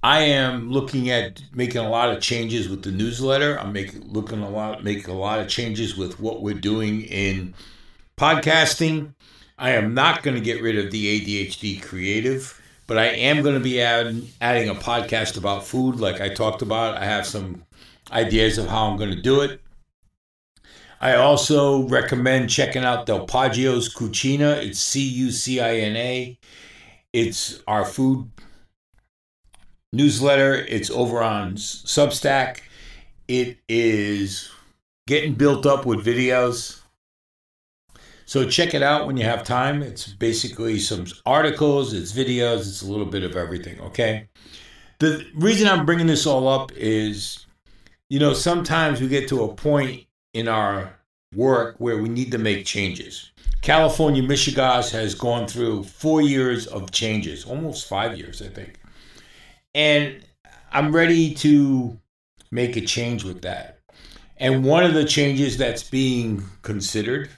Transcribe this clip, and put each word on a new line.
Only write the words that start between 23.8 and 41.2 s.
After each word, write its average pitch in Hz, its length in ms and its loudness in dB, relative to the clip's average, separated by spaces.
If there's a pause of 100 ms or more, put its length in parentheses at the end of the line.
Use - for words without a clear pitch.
Cucina. 143 680 0
It's 98 140 -8
C - 240 -2
U 127 280 -2
C 127 300 -2
I 117 160 0
N 107 180 -2
A. 127 440 -6 (720)
It's 113 540 -2
our 104 180 0
food 131 460 -2 (1600)
newsletter. 135 640 4
It's - 340 -2
over 117 320 0
on 104 340 -2
S-, - 300 -10
Substack. 139 760 2 (680)
It 123 320 -2 (100)
is 104 800 0 (600)
getting 151 260 2
built 139 320 4
up 139 180 4
with 110 220 0
videos. 123 760 0 (1400)
So 131 240 0
check 170 240 2
it 139 120 2
out 143 240 2
when 135 80 -2
you 117 80 0
have 113 180 0
time. 135 400 0
It's 113 240 -10
basically 110 720 -2
some 92 280 -4 (200)